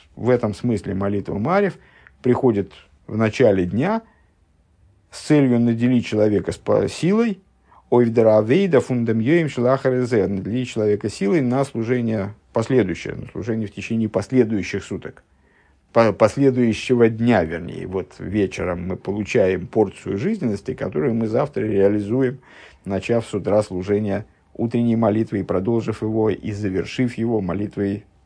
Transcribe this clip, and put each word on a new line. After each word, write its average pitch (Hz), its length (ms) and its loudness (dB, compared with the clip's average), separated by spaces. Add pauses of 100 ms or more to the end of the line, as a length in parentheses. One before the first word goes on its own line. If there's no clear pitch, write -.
(160)
в 110 140 -2
этом 120 260 2
смысле 101 400 -4
молитва 98 420 -2
Марьев 175 400 0 (460)
приходит 117 480 2 (340)
в 107 100 -10
начале 110 500 2
дня 160 360 -2 (1080)
с - 100 -18
целью 135 380 4
наделить 120 480 2
человека 107 440 2
спа-, 104 360 0
силой, 208 520 0 (520)
ойвдаравейда 120 880 4
фундамьёем 120 680 0
шелахарезе, 123 760 0
наделить 101 440 -4
человека 107 400 0
силой 190 320 0
на 127 240 0
служение 113 680 -2 (200)
последующее, 110 600 0
на - 140 -12
служение 110 400 -6
в - 60 -20
течение 110 360 -4
последующих 107 760 0
суток, 78 400 -12 (680)
по-, 113 220 4
последующего 120 960 4
дня, 113 340 2
вернее. 85 420 -8
Вот 92 320 -6
вечером 90 720 -4
мы 92 80 -4
получаем 95 720 -2
порцию 98 500 -2
жизненности, 127 560 -4
которую 143 400 -4
мы 113 140 -2
завтра 123 340 -2
реализуем, 107 800 0 (460)
начав 101 420 -2
с - 80 -10
утра 95 260 0
служение 101 640 -2 (300)
утренней 117 400 0
молитвы 110 440 0
и 92 40 -2
продолжив 107 580 -2
его, 110 280 0
и 104 220 -4
завершив 101 680 -4
его 113 240 -2
молитвой 101 640 -4 (200)